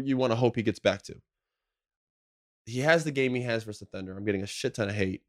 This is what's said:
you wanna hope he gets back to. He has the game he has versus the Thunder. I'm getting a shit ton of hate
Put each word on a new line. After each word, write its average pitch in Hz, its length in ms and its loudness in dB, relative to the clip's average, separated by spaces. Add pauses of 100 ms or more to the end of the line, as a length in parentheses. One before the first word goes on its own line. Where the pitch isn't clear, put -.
you 135 120 0
wanna 127 200 2
hope 120 200 4
he 117 60 0
gets 104 160 0
back 98 240 2
to. - 180 -18 (1500)
He 120 140 -4
has 160 240 4
the 156 60 -2
game 131 240 2
he 123 80 -2
has 113 220 -2
versus 107 160 -12
the 101 60 -16
Thunder. 95 300 -10
I'm 101 80 -8
getting 98 180 2
a 101 40 -4
shit - 280 -4
ton 104 160 0
of 104 40 -4
hate 95 340 -2